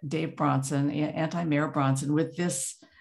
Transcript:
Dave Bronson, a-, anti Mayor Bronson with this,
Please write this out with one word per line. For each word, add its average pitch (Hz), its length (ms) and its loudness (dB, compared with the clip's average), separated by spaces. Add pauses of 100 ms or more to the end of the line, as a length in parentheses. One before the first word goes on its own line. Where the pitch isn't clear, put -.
Dave 156 280 -4
Bronson, 143 540 2
a-, 151 240 -2
anti 160 300 -2
Mayor 151 240 2
Bronson 135 460 2
with 160 220 0
this, 175 400 -2 (260)